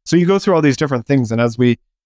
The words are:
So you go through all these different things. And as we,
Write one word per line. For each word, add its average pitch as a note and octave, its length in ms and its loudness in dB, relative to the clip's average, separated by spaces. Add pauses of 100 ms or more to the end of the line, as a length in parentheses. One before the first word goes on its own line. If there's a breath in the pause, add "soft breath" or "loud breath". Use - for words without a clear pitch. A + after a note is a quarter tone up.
So - 120 -2
you F3 100 2
go G3 120 2
through F#3+ 160 -2
all D#3+ 80 0
these C#3+ 140 2
different C3 300 -4
things. B2+ 240 0
And A2+ 100 -2
as A#2 160 -2
we, A#2+ 220 2 (280)